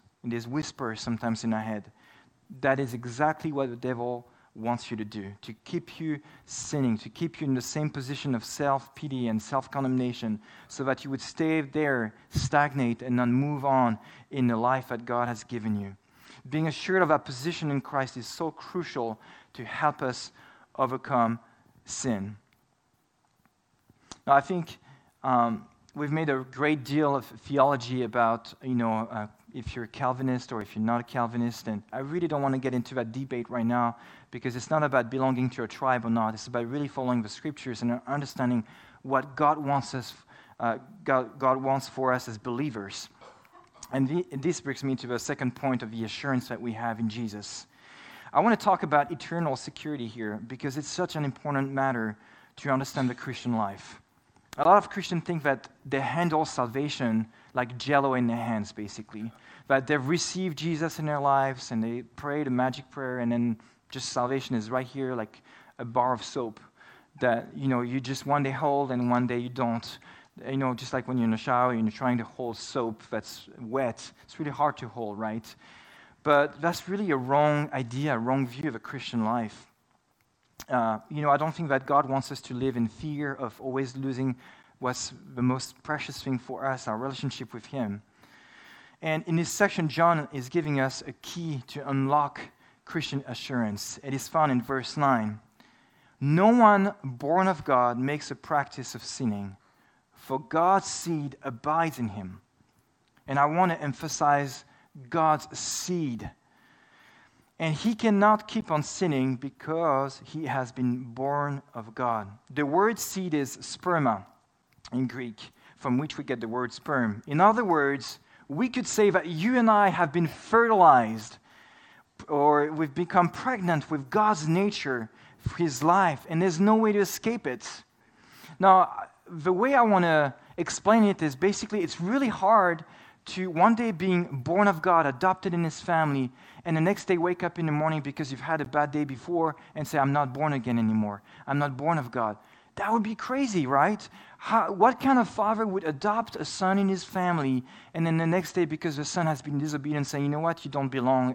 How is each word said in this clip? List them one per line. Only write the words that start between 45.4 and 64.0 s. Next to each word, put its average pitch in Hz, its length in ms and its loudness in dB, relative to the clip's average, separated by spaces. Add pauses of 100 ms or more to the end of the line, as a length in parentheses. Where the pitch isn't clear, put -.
point 127 300 -2
of 110 80 -10
the 113 100 -6
assurance 123 460 -4
that 117 120 -8
we 120 120 -6
have 113 260 -4
in 113 100 -2
Jesus. 104 600 -8 (640)
I 139 60 6
want 214 180 4
to - 60 -14
talk 190 180 2
about 147 300 2
eternal 165 420 -2
security 131 540 -8
here 107 400 -6
because 131 280 -6
it's 147 120 -8
such - 260 -4
an 156 100 -2
important 139 460 -2
matter 123 480 -2 (380)
to - 140 -8
understand 135 380 0
the 123 60 -4
Christian 123 420 -6
life. 104 440 -6 (580)
A 143 60 0
lot 180 120 10
of - 140 2
Christians 175 320 -4
think 165 220 -4
that 135 240 0 (180)
they 135 140 -2
handle 156 440 0
salvation 120 840 -2 (260)
like 123 240 -2
Jell-O 139 360 2
in 123 120 2
their 117 100 0
hands, 113 360 -4
basically. 110 580 -12 (380)
That 135 180 2
they've 143 180 0
received 170 540 -2
Jesus 160 400 -4
in 151 80 -4
their 147 140 -2
lives 135 500 2
and 117 100 0
they 117 220 -4
pray 143 400 -6
the 139 80 -2
magic 127 400 -2
prayer 127 300 -6
and 120 100 0
then 120 260 0 (320)
just 131 200 -10